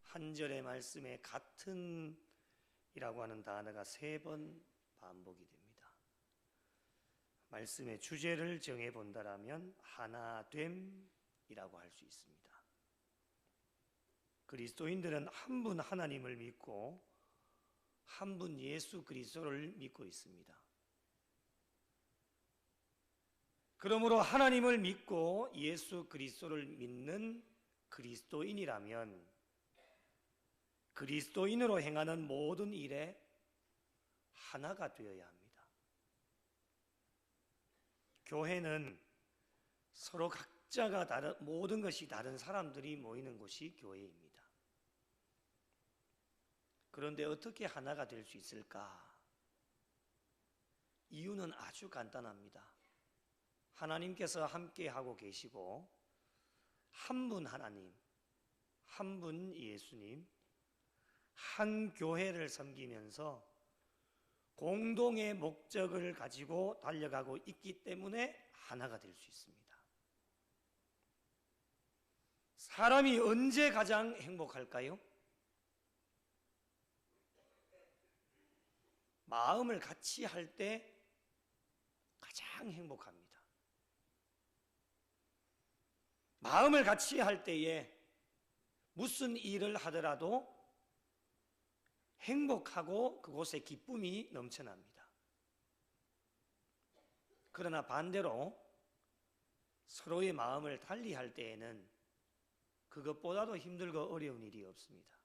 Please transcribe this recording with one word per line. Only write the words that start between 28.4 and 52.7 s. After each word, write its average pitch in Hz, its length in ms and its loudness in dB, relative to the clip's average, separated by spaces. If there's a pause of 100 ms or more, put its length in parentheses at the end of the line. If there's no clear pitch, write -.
그리스도인으로 190 880 4
행하는 156 460 0
모든 160 460 0
일에 151 460 -6 (1120)
하나가 156 600 -6
되어야 98 320 -14
합니다. 87 420 -20 (2500)
교회는 156 760 -2 (920)
서로 170 360 -2
각자가 196 800 0
다른, 127 320 0
모든 175 420 -2
것이 165 260 -2
다른 127 300 -6
사람들이 151 600 -4
모이는 123 400 -10
곳이 127 380 -12
교회입니다. 95 640 -18 (2500)
그런데 147 320 -4
어떻게 160 420 -4
하나가 143 420 -4
될 113 160 -12
수 - 140 -18
있을까? 101 720 -12 (2000)
이유는 175 440 -6
아주 - 360 -12
간단합니다. 110 840 -10 (1000)